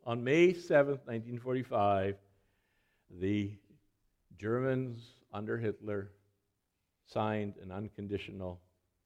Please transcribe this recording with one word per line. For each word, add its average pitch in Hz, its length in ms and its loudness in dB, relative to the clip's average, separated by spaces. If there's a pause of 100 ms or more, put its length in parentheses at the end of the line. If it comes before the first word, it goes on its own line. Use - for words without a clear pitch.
on 120 180 -2
May 170 300 6
seventh, 143 540 4
nineteen 117 320 -6
forty-five, 104 760 2 (1040)
the 101 320 0 (840)
Germans 123 640 -2 (320)
under 107 240 -4
Hitler 104 540 -4 (960)
signed 107 560 -2
an 92 80 -14
unconditional 98 880 -8 (460)